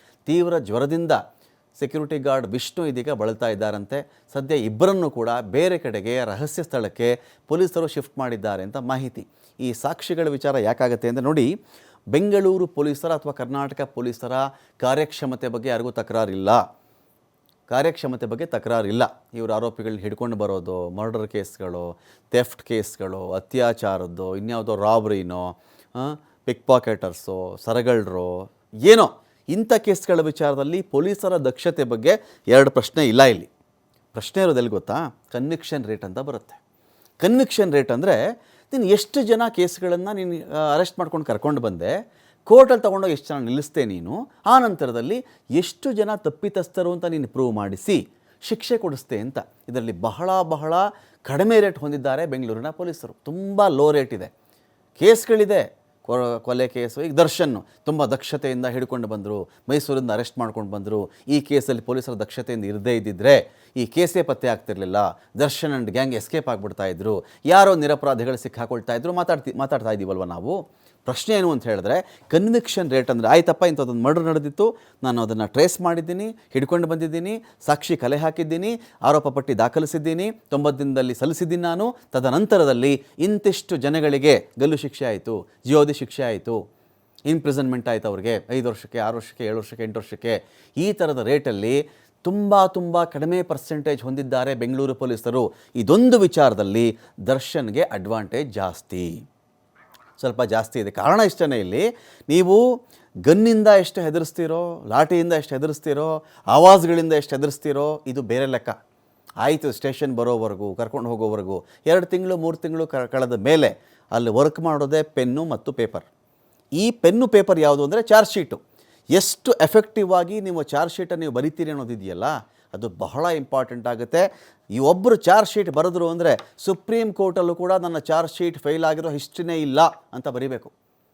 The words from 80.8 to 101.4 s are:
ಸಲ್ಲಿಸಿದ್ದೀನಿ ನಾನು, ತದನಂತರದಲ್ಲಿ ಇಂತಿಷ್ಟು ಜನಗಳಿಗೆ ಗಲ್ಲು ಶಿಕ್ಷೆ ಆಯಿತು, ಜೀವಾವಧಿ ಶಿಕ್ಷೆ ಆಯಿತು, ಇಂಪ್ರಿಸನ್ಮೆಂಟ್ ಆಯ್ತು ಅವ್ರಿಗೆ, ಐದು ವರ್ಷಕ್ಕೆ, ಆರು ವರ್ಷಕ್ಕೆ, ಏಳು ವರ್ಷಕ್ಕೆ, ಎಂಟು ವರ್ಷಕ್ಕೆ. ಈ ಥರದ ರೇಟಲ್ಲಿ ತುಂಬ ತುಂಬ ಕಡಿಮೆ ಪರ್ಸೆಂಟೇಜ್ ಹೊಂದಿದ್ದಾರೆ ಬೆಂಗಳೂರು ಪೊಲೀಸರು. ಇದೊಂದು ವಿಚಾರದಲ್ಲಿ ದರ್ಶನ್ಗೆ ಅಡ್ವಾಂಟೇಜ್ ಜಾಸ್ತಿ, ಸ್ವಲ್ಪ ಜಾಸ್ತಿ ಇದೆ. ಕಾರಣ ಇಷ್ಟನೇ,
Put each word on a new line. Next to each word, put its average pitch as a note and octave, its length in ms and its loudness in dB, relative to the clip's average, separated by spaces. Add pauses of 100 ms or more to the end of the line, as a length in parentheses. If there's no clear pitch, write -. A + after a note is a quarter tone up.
ಸಲ್ಲಿಸಿದ್ದೀನಿ E3 460 -4
ನಾನು, F3+ 340 -4 (160)
ತದನಂತರದಲ್ಲಿ C#3 920 2 (160)
ಇಂತಿಷ್ಟು G3 580 0
ಜನಗಳಿಗೆ C#3+ 720 2 (100)
ಗಲ್ಲು D3 180 2
ಶಿಕ್ಷೆ - 280 -8
ಆಯಿತು, G#2+ 420 -6 (180)
ಜೀವಾವಧಿ D3 280 4
ಶಿಕ್ಷೆ C3+ 300 -8
ಆಯಿತು, A2 500 -6 (520)
ಇಂಪ್ರಿಸನ್ಮೆಂಟ್ C#3 640 -2
ಆಯ್ತು A2 180 -2
ಅವ್ರಿಗೆ, G2+ 420 -4
ಐದು B2 200 -2
ವರ್ಷಕ್ಕೆ, A#2 300 -10
ಆರು A2+ 160 -2
ವರ್ಷಕ್ಕೆ, A2+ 300 -12
ಏಳು G#2+ 120 -4
ವರ್ಷಕ್ಕೆ, A2+ 260 -10
ಎಂಟು A2 160 -8
ವರ್ಷಕ್ಕೆ. G#2+ 440 -6 (340)
ಈ F#3+ 160 0
ಥರದ D#3 240 -2
ರೇಟಲ್ಲಿ B2 720 0 (340)
ತುಂಬ G3+ 420 4
ತುಂಬ F3 380 0
ಕಡಿಮೆ E3+ 400 -2
ಪರ್ಸೆಂಟೇಜ್ D3+ 580 -4
ಹೊಂದಿದ್ದಾರೆ C3 540 -4
ಬೆಂಗಳೂರು C3 400 -2
ಪೊಲೀಸರು. A#2+ 580 -2 (220)
ಇದೊಂದು G#3+ 440 6
ವಿಚಾರದಲ್ಲಿ A2+ 800 4 (300)
ದರ್ಶನ್ಗೆ C3 540 -2
ಅಡ್ವಾಂಟೇಜ್ A2 720 -4
ಜಾಸ್ತಿ, F2+ 760 -8 (880)
ಸ್ವಲ್ಪ B2 220 -4
ಜಾಸ್ತಿ A2 380 -2
ಇದೆ. G#2 120 -4
ಕಾರಣ D3+ 280 2
ಇಷ್ಟನೇ, D#3+ 400 2